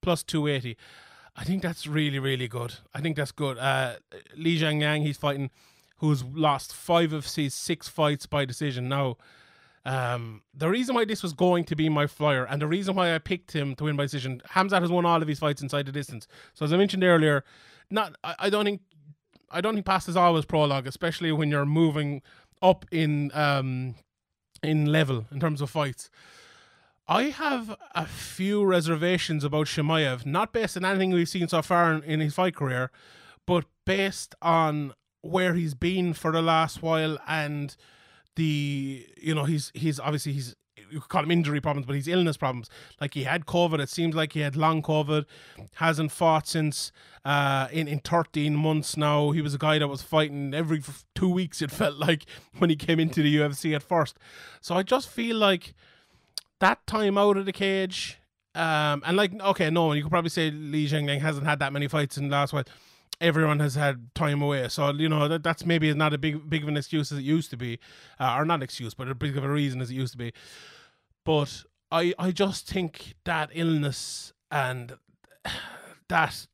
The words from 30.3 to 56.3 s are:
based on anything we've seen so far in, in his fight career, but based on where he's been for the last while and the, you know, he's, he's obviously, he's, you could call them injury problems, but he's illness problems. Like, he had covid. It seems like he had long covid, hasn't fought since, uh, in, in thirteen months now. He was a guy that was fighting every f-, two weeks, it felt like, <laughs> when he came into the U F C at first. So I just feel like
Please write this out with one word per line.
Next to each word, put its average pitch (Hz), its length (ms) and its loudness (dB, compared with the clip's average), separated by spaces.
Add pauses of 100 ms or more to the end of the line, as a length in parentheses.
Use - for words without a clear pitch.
based 226 240 -2
on 180 80 -4
anything 190 260 2
we've 175 180 2
seen 175 200 -2
so 165 120 0
far 170 320 4
in, 156 120 -2
in 156 160 0
his 147 140 0
fight 180 200 2
career, 127 380 -4 (560)
but 175 160 2 (200)
based 196 560 -2
on 156 520 2 (280)
where 180 340 2
he's 165 200 0
been 180 380 0
for 160 180 -2
the 165 100 2
last 165 420 2
while 160 440 0
and 147 480 -4 (600)
the, 143 680 -2 (160)
you 156 140 -2
know, 151 80 0
he's, 147 320 -2
he's 151 240 -2
obviously, 147 340 -4
he's, 127 220 -6 (220)
you 107 240 -12
could - 80 -20
call 180 140 0
them 156 100 0
injury 147 280 2
problems, 143 240 -2
but 131 120 -4
he's 139 100 -4
illness 170 300 2
problems. 123 340 -4 (300)
Like, 143 140 -6
he 139 100 -4
had 151 200 -2
covid. 170 360 2
It 135 80 -4
seems 165 260 -2
like 156 200 -2
he 156 60 -2
had 143 140 -2
long 156 260 2
covid, 151 440 0 (500)
hasn't 160 380 0
fought 160 340 2
since, 156 460 -2 (320)
uh, 139 480 2
in, 160 160 -4
in 147 100 -4
thirteen 151 560 0
months 156 420 0
now. 147 360 2
He 160 80 2
was 147 120 -2
a 139 60 -4
guy 151 220 2
that 147 80 0
was 139 140 -8
fighting 143 520 0
every 160 240 0
f-, 143 260 -12 (120)
two 190 120 2
weeks, 180 320 -2
it 151 120 -4
felt 147 240 0
like, 147 280 0 (160)
<laughs> - 180 -20
when 175 120 4
he 160 60 4
came 160 240 2
into 160 200 2
the 147 100 6
U 151 140 4
F 143 100 -2
C 151 200 -2
at 143 80 -2
first. 160 340 0 (440)
So - 160 -4
I 190 80 2
just 262 240 2
feel 233 280 -4
like 196 380 2 (840)